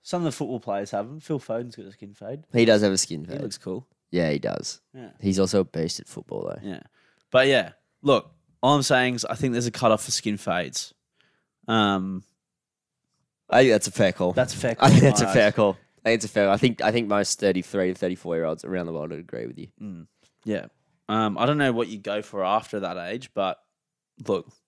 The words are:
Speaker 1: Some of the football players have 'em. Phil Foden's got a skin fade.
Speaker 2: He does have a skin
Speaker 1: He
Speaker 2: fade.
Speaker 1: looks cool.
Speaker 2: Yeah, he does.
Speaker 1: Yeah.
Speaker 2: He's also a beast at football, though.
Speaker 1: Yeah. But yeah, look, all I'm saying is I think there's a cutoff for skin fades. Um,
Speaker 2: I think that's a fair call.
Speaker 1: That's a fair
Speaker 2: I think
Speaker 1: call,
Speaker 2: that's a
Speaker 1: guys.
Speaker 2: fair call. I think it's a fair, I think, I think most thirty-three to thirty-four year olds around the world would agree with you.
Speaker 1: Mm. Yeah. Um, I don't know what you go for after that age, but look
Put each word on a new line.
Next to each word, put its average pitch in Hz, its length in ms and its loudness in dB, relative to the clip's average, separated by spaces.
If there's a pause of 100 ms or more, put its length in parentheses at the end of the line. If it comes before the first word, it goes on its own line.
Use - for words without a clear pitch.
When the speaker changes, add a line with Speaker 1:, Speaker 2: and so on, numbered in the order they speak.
Speaker 1:
Some 175 200 -4
of - 20 -2
the 147 80 -2
football 120 280 -6
players 101 320 -6
have 104 140 -4
'em. 151 140 -16
Phil 147 180 -6
Foden's 117 380 -8
got 101 80 -18
a 98 80 -18
skin 101 220 -20
fade. 131 300 -14 (100)
Speaker 2:
He 117 100 6
does 110 160 6
have 101 120 4
a 95 60 0
skin 80 280 -6
Speaker 1:
He 87 60 -14
Speaker 2:
fade. 143 100 -8
Speaker 1:
looks 110 160 -10
cool. 95 280 -10 (240)
Speaker 2:
Yeah, 85 200 0
he 73 80 0
does. 50 420 -8 (140)
Speaker 1:
Yeah. 123 160 -18 (100)
Speaker 2:
He's 98 180 0
also 98 220 2
a 92 40 2
beast - 360 -6
at - 80 -18
football, - 400 -12
though. 50 180 -12
Speaker 1:
Yeah. - 140 -12 (500)
But 131 180 6
yeah, 120 240 2 (280)
look, 139 300 2 (320)
all 135 140 6
I'm 139 60 2
saying 127 340 2
is 113 100 -6
I - 80 -6
think 127 180 -2
there's 120 140 -2
a 117 40 -2
cutoff 110 340 2
for - 80 -10
skin 104 260 -4
fades. 87 560 -6 (720)
Um, 98 560 0 (1300)
Speaker 2:
I 123 120 6
think 127 100 6
that's 104 140 2
a 101 40 -4
fair 95 220 2
call. 90 200 -2
Speaker 1:
That's 127 220 -2
a - 20 -10
fair 120 220 -4
Speaker 2:
I 139 100 6
think - 140 10
Speaker 1:
call, 139 80 8
Speaker 2:
that's - 100 0
a 127 40 2
Speaker 1:
guys. 98 100 -2
Speaker 2:
fair 107 180 6
call. 101 240 2 (280)
I 113 60 2
think 117 80 4
it's 104 60 -6
a 104 40 -8
fair, 101 200 2
I 101 80 4
think, 117 240 2
I 107 100 2
think 113 180 0
most 101 300 0
thirty-three 92 540 0
to - 60 -4
thirty-four 90 380 -4
year 82 100 -2
olds 80 180 -6
around 90 220 -6
the 82 80 -8
world 80 160 -8
would 76 100 -12
agree 64 260 -12
with 62 120 -14
you. 85 100 -16 (140)
Speaker 1:
Mm. 90 240 -14 (380)
Yeah. 104 220 -6 (440)
Um, 107 260 0
I 120 80 0
don't 147 140 0
know 135 140 2
what 113 160 -2
you 107 100 -12
go 104 240 -6
for 98 220 -6
after 104 360 -2
that 90 160 -8
age, 101 380 -10
but 95 240 -4 (680)
look 92 240 -4 (180)